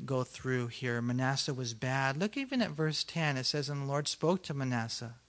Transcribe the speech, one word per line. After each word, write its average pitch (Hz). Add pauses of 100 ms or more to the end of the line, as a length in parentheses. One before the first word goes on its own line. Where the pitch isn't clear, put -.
go 127
through 123
here. 120
Manasseh 131
was 123
bad. 135
Look 202
even 269
at 185
verse 156
ten. 151
It 131
says, 147
"And 143
the 139
Lord 143
spoke 180
to 151
Manasseh 120 (120)